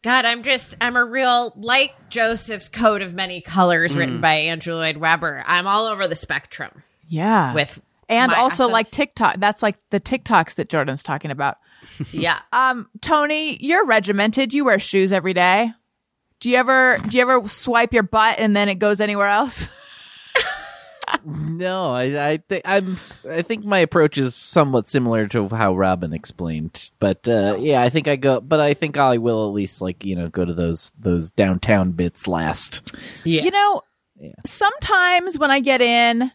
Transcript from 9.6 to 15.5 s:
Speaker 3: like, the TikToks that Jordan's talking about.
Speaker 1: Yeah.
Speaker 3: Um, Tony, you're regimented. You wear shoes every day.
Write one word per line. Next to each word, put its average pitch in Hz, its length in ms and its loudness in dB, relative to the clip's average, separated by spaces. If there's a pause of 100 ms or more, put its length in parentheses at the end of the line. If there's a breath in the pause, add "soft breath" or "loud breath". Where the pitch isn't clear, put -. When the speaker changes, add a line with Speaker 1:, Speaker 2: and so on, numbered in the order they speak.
Speaker 3:
like, 208 120 0 (140)
the 202 80 0
TikToks 208 560 0
that - 140 -6
Jordan's 143 340 -2
talking 147 300 -8
about. 139 240 -4 (560 loud breath)
Speaker 1:
Yeah. 165 260 0 (140)
Speaker 3:
Um, 254 360 0 (120)
Tony, 302 600 0
you're 339 240 2
regimented. 214 680 0
You 285 120 0
wear 208 120 4
shoes 190 340 0
every 185 220 0
day. 185 380 2 (640)